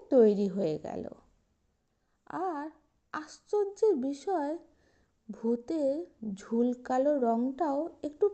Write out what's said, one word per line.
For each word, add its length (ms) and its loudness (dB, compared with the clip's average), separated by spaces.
তৈরি 380 6
হয়ে 320 -2
গেল। 300 -8
আর 440 -6
আশ্চর্যের 840 -2
বিষয়, 600 -2
ভূতের 760 -2
ঝুলকালো 880 0
রংটাও 680 0
একটু 300 0